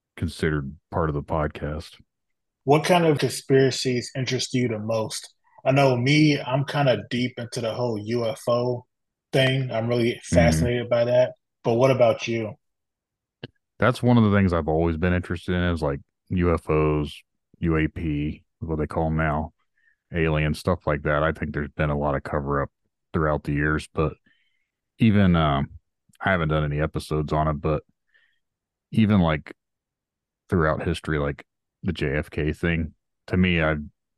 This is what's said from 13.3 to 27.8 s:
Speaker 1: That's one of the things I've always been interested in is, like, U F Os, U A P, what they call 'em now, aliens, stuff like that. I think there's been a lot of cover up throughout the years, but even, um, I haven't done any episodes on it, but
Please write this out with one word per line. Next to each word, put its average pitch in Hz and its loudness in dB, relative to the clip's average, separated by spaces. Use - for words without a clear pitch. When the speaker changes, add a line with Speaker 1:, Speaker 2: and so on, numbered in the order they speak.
Speaker 1:
That's 117 2
one 120 4
of 113 6
the 104 4
things 98 4
I've 80 -2
always 82 0
been 90 0
interested 90 -4
in 90 0
is, 87 -2
like, 71 -4
U 87 2
F - -4
Os, 76 0
U 82 0
A 78 0
P, 76 -6
what 80 -6
they 76 -4
call 80 -2
'em 78 -2
now, 78 -2
aliens, 78 0
stuff - -2
like 76 -2
that. 76 0
I 80 0
think 78 -8
there's 73 -6
been 76 -2
a 73 -2
lot 73 -2
of - -6
cover 71 -4
up - -6
throughout 76 0
the 73 -6
years, 76 0
but 76 -2
even, 101 6
um, 73 2
I 98 0
haven't 82 0
done 78 0
any 73 -4
episodes 76 -4
on 78 0
it, 76 -2
but 76 -4